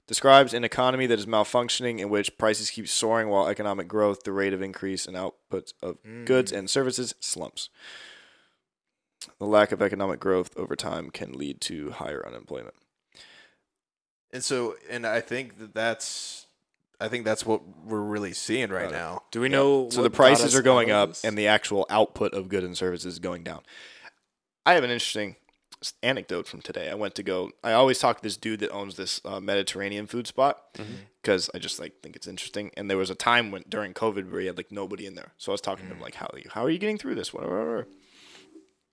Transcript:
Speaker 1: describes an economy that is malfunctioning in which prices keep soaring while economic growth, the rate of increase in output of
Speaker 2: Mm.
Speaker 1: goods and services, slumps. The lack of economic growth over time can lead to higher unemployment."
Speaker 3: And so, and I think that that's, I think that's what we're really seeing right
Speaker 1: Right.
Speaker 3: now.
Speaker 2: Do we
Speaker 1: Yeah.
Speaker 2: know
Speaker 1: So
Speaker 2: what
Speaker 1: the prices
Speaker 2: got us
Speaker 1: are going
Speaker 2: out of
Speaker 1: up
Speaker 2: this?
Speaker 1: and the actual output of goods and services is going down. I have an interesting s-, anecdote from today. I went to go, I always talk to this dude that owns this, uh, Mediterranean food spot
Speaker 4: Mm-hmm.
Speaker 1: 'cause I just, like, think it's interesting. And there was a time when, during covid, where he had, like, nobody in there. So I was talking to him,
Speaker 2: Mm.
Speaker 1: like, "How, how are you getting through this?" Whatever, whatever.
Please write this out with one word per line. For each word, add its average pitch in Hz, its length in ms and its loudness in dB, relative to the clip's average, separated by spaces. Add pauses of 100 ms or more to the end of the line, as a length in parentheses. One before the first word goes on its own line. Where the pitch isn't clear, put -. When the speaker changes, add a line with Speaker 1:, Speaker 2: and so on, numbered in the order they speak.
Speaker 1:
describes 135 480 8
an 120 100 -2
economy 127 420 2
that 117 120 4
is 101 80 -8
malfunctioning 117 720 0
in 98 100 -4
which 101 300 0
prices 107 320 0
keep 110 180 -10
soaring 113 400 0
while 98 200 4
economic 101 400 -2
growth, 104 340 2
the - 100 -6
rate 98 200 0
of 92 100 -2
increase 95 440 -6
in 92 100 -10
output - 560 -8 (100)
of - 220 -8
Speaker 2:
Mm. 117 220 -16
Speaker 1:
goods 127 260 4
and 95 180 -6
services, 127 480 -2
slumps. - 500 -10 (1700)
The 101 80 -6
lack 104 260 6
of 101 100 0
economic 98 380 0
growth 95 360 0
over - 200 -6
time - 340 -6
can - 220 -10
lead 69 300 -8
to 76 300 -6
higher 73 340 -8
unemployment." 58 480 -12 (1600)
Speaker 3:
And 123 120 -8
so, 123 320 -2 (140)
and 120 160 -4
I 113 140 0
think 120 380 -6
that 107 160 -16
that's, - 720 -4 (540)
I 110 80 -4
think 120 160 -6
that's 110 220 -2
what 113 160 0 (220)
we're 107 160 -4
really 104 320 -4
seeing 117 380 -2
right 92 140 -4
Speaker 1:
Right. 85 80 -6
Speaker 3:
now. 85 380 -8
Speaker 2:
Do 110 100 -4
we 123 80 2
Speaker 1:
Yeah. 139 80 2
Speaker 2:
know 139 340 4
Speaker 1:
So 123 120 -2
Speaker 2:
what 127 80 6
Speaker 1:
the - 60 -6
prices 131 280 10
Speaker 2:
got 120 40 4
us - 80 4
Speaker 1:
are 131 60 6
going 120 280 6
Speaker 2:
out 104 60 6
of 101 60 6
Speaker 1:
up 101 80 4
Speaker 2:
this? - 140 -8
Speaker 1:
and 107 140 -2
the 104 80 4
actual 104 420 4
output 107 460 2
of 95 140 -6
goods 92 180 0
and 90 100 -8
services 90 380 -4
is 82 60 -14
going 87 240 -6
down. 78 180 -12 (1040)
I 175 80 10
have 160 80 6
an 123 80 0
interesting 107 460 -4 (440)
s-, - 220 -8
anecdote 104 460 -2
from - 140 -14
today. - 280 -8
I 85 40 -6
went 101 220 -4
to 101 60 -6
go, 92 300 -4 (100)
I 113 120 0
always 127 260 6
talk 123 160 4
to - 80 -20
this 104 120 -6
dude 110 240 -4
that 104 100 -2
owns 98 260 -10
this, 95 280 -6
uh, 98 140 -8
Mediterranean 101 720 -2
food 120 180 -6
spot - 480 0
Speaker 4:
Mm-hmm. 107 180 -12 (300)
Speaker 1:
'cause 95 320 2
I 92 40 -10
just, 78 200 -8
like, - 240 -14
think 73 140 -18
it's - 100 -16
interesting. 95 500 -10
And 101 140 -4
there 98 80 2
was 95 120 0
a 92 40 -8
time 120 380 4
when, 90 160 -12
during 104 260 -6
covid, 98 380 -2
where 87 80 -4
he 92 80 -2
had, 87 80 -6
like, 90 160 -10
nobody 98 340 -8
in 95 80 -16
there. - 240 -18
So - 140 -6
I - 20 0
was 101 60 -2
talking 95 260 -6
to 92 60 -12
him, - 60 -16
Speaker 2:
Mm. - 40 -16
Speaker 1:
like, 58 140 -14
"How, - 120 -10 (220)
how 110 140 -4
are 139 60 2
you 165 80 0
getting 214 200 -2
through 262 160 -8
this?" - 180 -8
Whatever, - 260 -6
whatever. - 280 -4 (1080)